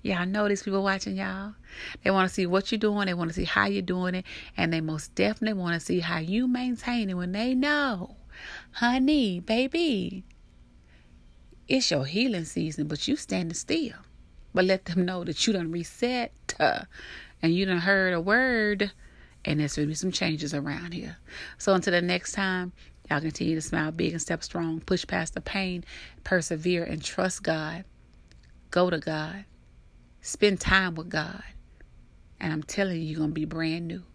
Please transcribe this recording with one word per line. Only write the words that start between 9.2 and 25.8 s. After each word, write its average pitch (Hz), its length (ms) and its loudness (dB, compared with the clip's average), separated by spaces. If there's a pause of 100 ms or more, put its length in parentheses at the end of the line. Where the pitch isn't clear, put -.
baby, 226 840 0 (1400)
it's 254 220 2
your 139 140 2
healing 185 400 0
season, 156 420 -4
but 151 220 -4
you 294 80 2
standing 175 380 -4
still. 302 400 -2 (600)
But 185 100 4
let 190 200 2
them 180 200 2
know 180 200 -4
that 165 220 -2
you 226 60 4
done 170 180 0
reset, 240 640 -2 (280)
uh, - 240 2 (560)
and 165 140 4
you 190 120 2
done 185 120 2
heard 190 340 4
a 170 80 0
word, 208 720 2 (520)
and 151 160 2
there's 147 160 0
gonna 151 120 2
be 156 60 -2
some 180 180 -2
changes 151 420 -2
around 151 380 -6
here. - 240 -10 (420)
So 196 160 4
until 180 180 2
the 175 100 4
next 180 300 -2
time, 185 400 -2 (360)
y'all 147 120 0
continue 160 340 -2
to 160 80 -2
smile 156 280 -2
big 165 220 -2
and 170 80 -6
step 170 220 -4
strong. 165 380 -4
Push - 260 -2
past 175 280 -4
the 175 60 -4
pain, 185 440 -4 (400)